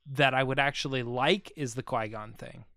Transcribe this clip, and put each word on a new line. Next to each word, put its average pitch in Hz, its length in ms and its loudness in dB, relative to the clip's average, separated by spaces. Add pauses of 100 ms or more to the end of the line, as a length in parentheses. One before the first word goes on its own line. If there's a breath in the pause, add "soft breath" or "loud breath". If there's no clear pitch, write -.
that 135 280 4
I 131 80 4
would 131 160 2
actually 139 440 0
like 127 540 0
is 127 180 -4
the 123 80 -4
Qui-Gon 110 520 -4
thing. - 300 -16 (120)